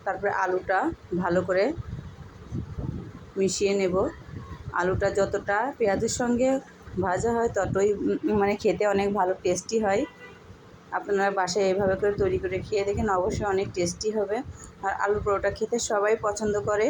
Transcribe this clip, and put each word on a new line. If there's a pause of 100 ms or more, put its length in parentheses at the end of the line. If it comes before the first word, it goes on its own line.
তারপরে
আলুটা (360)
ভালো
করে (1700)
মিশিয়ে
নেব। (760)
আলুটা
যতটা (200)
পেঁয়াজের
সঙ্গে (520)
ভাজা
হয়
ততই,
উম,
মানে,
খেতে
অনেক
ভালো
টেস্টি
হয়। (920)
আপনারা
বাসায়
এইভাবে
করে
তৈরি
করে
খেয়ে
দেখেন,
অবশ্যই
অনেক
টেস্টি
হবে। (460)
আর
আলুর
পরোটা
খেতে
সবাই
পছন্দ
করে